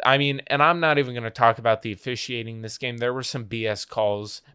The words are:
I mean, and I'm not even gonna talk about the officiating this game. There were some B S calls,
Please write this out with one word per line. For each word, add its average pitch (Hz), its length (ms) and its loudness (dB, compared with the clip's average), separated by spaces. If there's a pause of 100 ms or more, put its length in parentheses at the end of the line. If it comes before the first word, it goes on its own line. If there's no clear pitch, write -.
I 135 140 6
mean, 143 300 0
and 143 140 2
I'm 170 180 4
not 156 180 4
even 123 160 0
gonna 117 160 -6
talk 117 280 4
about 113 220 2
the 110 120 -6
officiating 117 680 -8
this 110 160 -10
game. 120 220 -8
There 123 160 0
were 131 80 -6
some 120 220 -6
B 110 220 -6
S 107 200 -4
calls, 104 560 -2 (120)